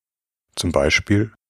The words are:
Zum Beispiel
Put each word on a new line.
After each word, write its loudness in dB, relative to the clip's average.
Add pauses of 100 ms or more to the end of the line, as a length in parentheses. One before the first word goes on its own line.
(540)
Zum -4
Beispiel 0 (160)